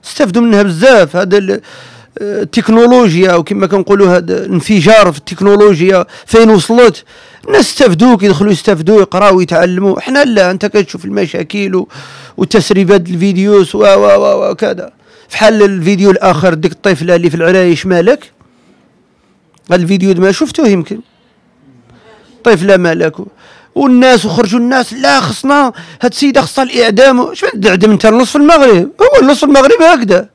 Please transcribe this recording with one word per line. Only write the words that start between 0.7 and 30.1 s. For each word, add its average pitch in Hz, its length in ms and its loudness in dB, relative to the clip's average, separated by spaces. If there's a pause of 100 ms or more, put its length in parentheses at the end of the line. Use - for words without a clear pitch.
هاد 185 180 -2
ال-، 196 160 -2
آه، - 920 -10
التكنولوجيا 220 920 2
وكما 190 320 -2
كنقولوا 196 500 0
هاد 180 140 -4
الانفجار 190 840 0
في 143 60 -12
التكنولوجيا 190 880 0 (200)
فين 226 240 2
وصلت، 220 540 2 (440)
الناس 415 120 2
استفدوا، 226 560 2
كيدخلوا 196 360 0
يستفدوا، 190 480 0
يقراوا، 190 420 0
يتعلموا. 180 580 -2
حنا 277 240 -2
لا، 202 260 0
انت 190 160 -6
كتشوف 196 380 -6
المشاكل 190 720 -6
و، 180 120 -6 (480)
وتسريبات 190 720 0
الفيديوز 190 680 0
و، - 40 -4
و، 208 60 2
و، 202 680 2
وكذا. 180 400 -8 (380)
فحال 214 340 0
الفيديو 196 480 0
الآخر 180 440 0
ديك 156 180 -4
الطفلة 175 440 -2
اللي 170 140 0
في 156 60 -6
العرايش، 180 500 0
مالك؟ 185 460 -2 (1400)
هاد 180 100 0
الفيديو 190 340 -2
ما 190 180 0
شفتوه 294 360 -2
يمكن. 202 320 -4 (1400)
طفلة 196 320 2
مالك؟ 165 380 -2 (600)
والناس 254 520 2
وخرجوا 208 340 -2
الناس: 247 320 -4
"لا، 269 280 -2
خصنا 269 520 -2 (300)
هاد 247 80 0
السيدة 277 300 -2
خصها 269 220 -4
الإعدام". 254 720 0
شنو - 160 -6
تعدم 196 400 0
انت 214 160 0
النص 226 240 2
في 294 60 -6
المغرب؟ 285 540 2 (120)
هو 523 200 4
النص 262 160 2
في 302 60 -2
المغرب 277 380 2
هكذا. 220 520 2